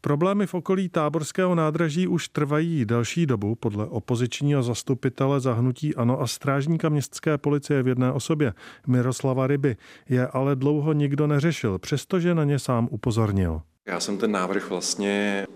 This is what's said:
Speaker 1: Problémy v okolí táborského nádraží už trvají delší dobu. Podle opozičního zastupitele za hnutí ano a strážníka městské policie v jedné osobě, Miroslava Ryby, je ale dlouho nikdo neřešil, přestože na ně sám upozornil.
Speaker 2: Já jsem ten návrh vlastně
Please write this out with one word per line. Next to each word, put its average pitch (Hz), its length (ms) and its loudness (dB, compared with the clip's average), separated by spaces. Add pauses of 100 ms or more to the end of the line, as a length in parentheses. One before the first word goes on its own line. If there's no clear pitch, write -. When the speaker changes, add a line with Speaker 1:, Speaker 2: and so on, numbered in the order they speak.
Speaker 1:
Problémy 180 460 2
v - 60 -8
okolí 185 360 -2
táborského 165 640 0
nádraží 160 520 0
už 175 200 -2
trvají 151 580 0
delší 117 400 0
dobu. 110 300 0
Podle 107 300 -4
opozičního 127 760 0
zastupitele 135 760 0
za 123 140 0
hnutí 127 420 0
ano 123 260 2
a 120 60 -2
strážníka 143 640 0
městské 151 480 -2
policie 143 460 0
v 127 40 2
jedné 127 240 2
osobě, 143 420 0 (340)
Miroslava 127 600 2
Ryby, 139 280 0 (340)
je 127 180 2
ale 135 280 0
dlouho 147 380 2
nikdo 147 340 2
neřešil, 143 520 0
přestože 170 560 -2
na 160 80 2
ně 143 160 0
sám 120 320 0
upozornil. 101 680 0 (240)
Speaker 2:
Já 87 140 -4
jsem 101 180 -4
ten 107 140 0
návrh 95 380 -2
vlastně 101 880 -2